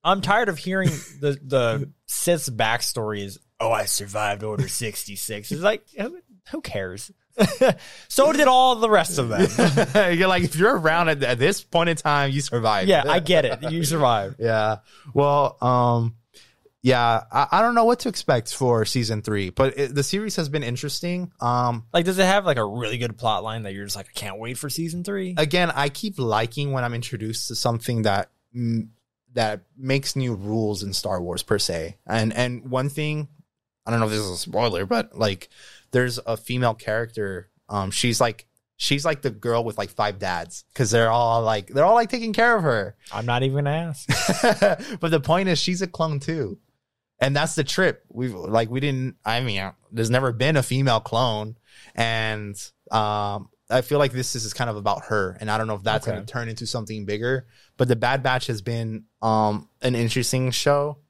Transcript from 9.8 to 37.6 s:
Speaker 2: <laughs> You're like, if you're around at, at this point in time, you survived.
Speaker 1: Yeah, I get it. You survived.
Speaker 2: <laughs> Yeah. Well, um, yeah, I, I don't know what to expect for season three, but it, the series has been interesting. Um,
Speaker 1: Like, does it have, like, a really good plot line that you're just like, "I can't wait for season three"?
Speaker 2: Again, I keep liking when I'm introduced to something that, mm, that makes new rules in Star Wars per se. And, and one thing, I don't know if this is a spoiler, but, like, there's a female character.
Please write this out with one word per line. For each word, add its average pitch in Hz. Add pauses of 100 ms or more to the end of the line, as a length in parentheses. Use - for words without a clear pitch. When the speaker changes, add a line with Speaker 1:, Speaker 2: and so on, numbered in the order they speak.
Speaker 2:
<laughs> 185
You're 185
like, 180
if 151
you're 214
around 165
at, 143
at 120
this 175
point 170
in 165
time, 143
you 139
survived. 110
Speaker 1:
Yeah, 156
I 165
get 156
it. 131
You 165
survived. 123
Speaker 2:
<laughs> -
Yeah. 110 (380)
Well, 143
um, 120 (680)
yeah, 120
I, 135
I 190
don't 240
know 233
what 240
to 247
expect 127
for 117
season 110
three, 101
but 135
it, 139
the 143
series 202
has 160
been 147
interesting. 160
Um, 120
Speaker 1:
Like, 175
does 185
it 185
have, 190
like, 147
a 110
really 113
good 117
plot 107
line 110
that 98
you're 101
just 98
like, 98
"I -
can't 101
wait 117
for 147
season 165
three"? 190
Speaker 2:
Again, 160
I 143
keep 190
liking 117
when 131
I'm 120
introduced 113
to 113
something 117
that, 101 (260)
mm, 113 (440)
that 107 (140)
makes 135
new 123
rules 104
in 98
Star 95
Wars 87
per 104
se. 85
And, 110
and 123
one 127
thing, 151 (600)
I -
don't 117
know 110
if 107
this 107
is 101
a 87
spoiler, 95
but, 110
like, 101 (420)
there's 123
a 113
female 123
character. 107 (200)